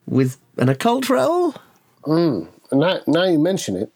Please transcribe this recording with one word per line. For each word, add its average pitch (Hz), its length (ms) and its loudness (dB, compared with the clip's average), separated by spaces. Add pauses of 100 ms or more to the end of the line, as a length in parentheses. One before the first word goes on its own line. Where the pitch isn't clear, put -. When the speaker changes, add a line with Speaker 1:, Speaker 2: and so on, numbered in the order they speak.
Speaker 1:
with 127 320 0 (200)
an 127 120 2
occult 240 400 -2
roll." 294 460 0 (500)
Speaker 2:
Hmm. 151 380 0 (280)
Now, 160 360 2
now 160 180 2
you 175 140 2
mention 165 360 -2
it 95 200 -6